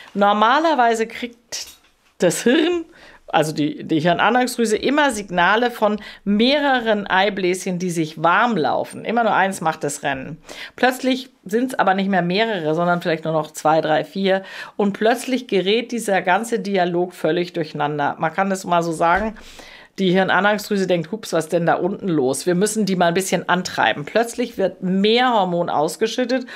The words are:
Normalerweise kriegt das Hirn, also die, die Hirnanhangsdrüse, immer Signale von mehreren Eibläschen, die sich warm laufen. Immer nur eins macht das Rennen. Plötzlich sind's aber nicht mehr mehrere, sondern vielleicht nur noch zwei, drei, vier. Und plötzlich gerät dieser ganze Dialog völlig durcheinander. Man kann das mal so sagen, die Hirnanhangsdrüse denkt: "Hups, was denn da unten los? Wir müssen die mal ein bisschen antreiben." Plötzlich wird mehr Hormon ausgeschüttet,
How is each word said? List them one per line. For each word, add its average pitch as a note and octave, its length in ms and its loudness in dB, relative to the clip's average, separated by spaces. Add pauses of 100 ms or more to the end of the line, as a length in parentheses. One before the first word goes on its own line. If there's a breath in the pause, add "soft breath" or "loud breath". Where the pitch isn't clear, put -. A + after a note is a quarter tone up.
(140 loud breath)
Normalerweise A3+ 920 4
kriegt - 640 -12 (500)
das F3 240 2
Hirn, E4 440 2 (420 loud breath)
also D#3 240 0
die, D3+ 300 -2
die D#3+ 160 0
Hirnanhangsdrüse, G#3+ 800 2
immer C#4+ 340 2
Signale G3+ 640 0
von G#3+ 280 0 (220 loud breath)
mehreren A3+ 840 2
Eibläschen, F#3 720 0
die F#3 100 -2
sich D#3+ 320 -4
warm G3+ 340 4
laufen. - 480 -4
Immer A3+ 200 0
nur G3+ 100 0
eins F#3+ 260 0
macht D#3+ 220 -2
das C#3+ 220 -6
Rennen. C#3 360 -6 (360 loud breath)
Plötzlich C4 540 0 (140)
sind's A#3+ 300 -2
aber F#3+ 200 2
nicht G3 140 0
mehr F#3 140 2
mehrere, F3 540 0
sondern F3 260 0
vielleicht D#3+ 220 -2
nur D#3+ 80 -2
noch D#3 180 -2
zwei, D#3 300 2
drei, D3+ 240 0
vier. F#3+ 400 0 (320 loud breath)
Und G3+ 160 0
plötzlich B3 560 0
gerät G#3 420 0
dieser G3 320 0
ganze G3+ 380 0
Dialog F3+ 540 0
völlig E3+ 380 -2
durcheinander. D3 640 -2
Man D#3+ 140 -2
kann F#3+ 160 -2
das F#3+ 160 -4
mal F3 200 0
so E3+ 80 -4
sagen, F3+ 440 0 (640 loud breath)
die F#3+ 140 2
Hirnanhangsdrüse F#3+ 720 2
denkt: F3 240 0
"Hups, - 220 -10
was D#3+ 160 -2
denn E3+ 160 0
da D#3 100 2
unten G3 340 -2
los? C#3 360 0
Wir F3+ 100 0
müssen G#3 300 0
die F#3+ 120 0
mal F3+ 120 2
ein E3+ 60 0
bisschen F#3+ 340 -2
antreiben." D3 560 0
Plötzlich A#3 540 -4
wird F#3 240 -2
mehr G#3+ 500 2
Hormon F3 380 0
ausgeschüttet, A3+ 840 -2